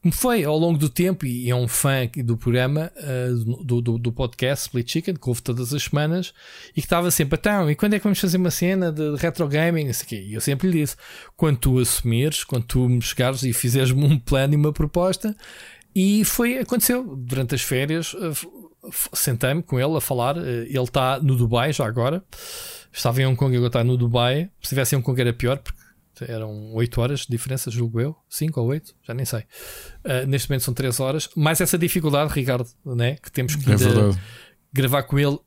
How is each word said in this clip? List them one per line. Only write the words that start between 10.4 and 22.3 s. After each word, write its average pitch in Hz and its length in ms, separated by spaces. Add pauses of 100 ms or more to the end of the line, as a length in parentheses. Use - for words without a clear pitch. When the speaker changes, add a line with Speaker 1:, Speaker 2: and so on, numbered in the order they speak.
Speaker 1:
sempre 139 280
lhe 170 120
disse, - 140 (420)
"Quando 151 220
tu 127 200
assumires, 120 640
quando 113 220
tu 127 240
me 123 140
chegares 127 400
e 123 100
fizeres-me 131 500
um 147 160
plano 139 360
e - 20
uma 147 160
proposta." 180 600 (600)
E 196 320
foi, 247 320
aconteceu, 247 600
durante 127 360
as 131 80
férias, 151 580
eh, 185 120
f-, - 160 (420)
f-, - 240
sentei-me 135 480
com 131 180
ele 147 160
a 143 60
falar, 127 360
eh, 120 300
ele 135 160
está 131 360
no 135 160
Dubai 120 380
já 135 120
agora, 127 380 (680)